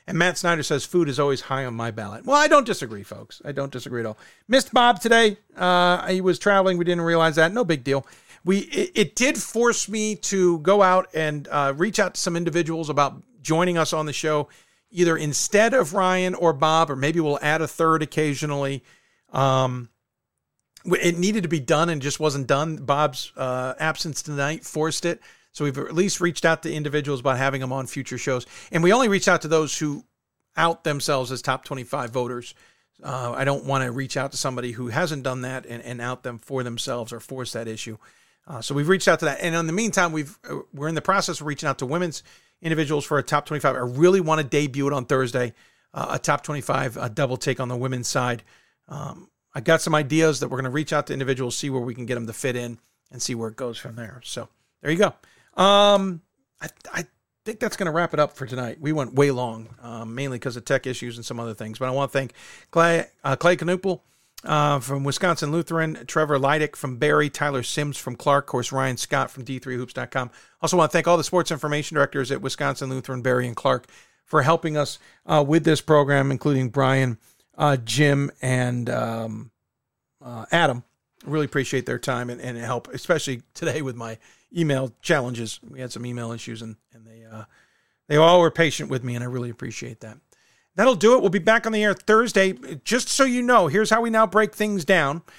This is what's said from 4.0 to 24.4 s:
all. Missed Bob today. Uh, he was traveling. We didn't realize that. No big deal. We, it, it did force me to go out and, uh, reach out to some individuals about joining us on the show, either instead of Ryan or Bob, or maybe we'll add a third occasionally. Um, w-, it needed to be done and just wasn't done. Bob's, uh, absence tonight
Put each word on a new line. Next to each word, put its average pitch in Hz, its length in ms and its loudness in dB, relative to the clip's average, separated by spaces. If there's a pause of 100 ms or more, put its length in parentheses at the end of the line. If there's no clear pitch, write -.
all. 107 120 -8 (300)
Missed 254 260 2
Bob 240 280 6
today. 226 360 4 (200)
Uh, 180 500 4
he 185 140 0
was 185 180 2
traveling. 190 380 4
We 175 80 0
didn't 175 180 0
realize 165 320 4
that. 165 160 4
No 233 140 0
big 151 180 0
deal. 135 220 0 (400)
We, 190 140 2
it, 285 360 -2
it 190 200 2
did 277 220 2
force 233 520 0
me 214 260 -2
to 180 440 2
go 196 220 6
out 185 320 4
and, 151 380 -2
uh, 139 240 2
reach 196 240 0
out 185 140 0
to - 80 -6
some 170 160 -2
individuals 165 520 -2
about 139 320 0 (200)
joining 170 360 2
us 156 140 2
on 156 140 -2
the 147 80 -6
show, 151 340 -2 (420)
either 170 280 2
instead 202 560 2
of 175 200 2
Ryan 185 400 2
or 165 200 2
Bob, 156 360 2
or 135 60 -6
maybe 151 240 0
we'll 143 220 0
add 156 200 2
a 151 60 -2
third 160 340 2
occasionally. 143 840 -4 (480)
Um, 131 560 2 (960)
w-, 180 180 2
it 170 140 2
needed 202 260 0
to 160 60 -4
be 165 100 0
done 156 300 2
and 151 120 -2
just 139 200 -4
wasn't 139 260 0
done. 151 300 0
Bob's, 143 580 -2
uh, 127 440 -4
absence 156 420 -4
tonight 147 420 -4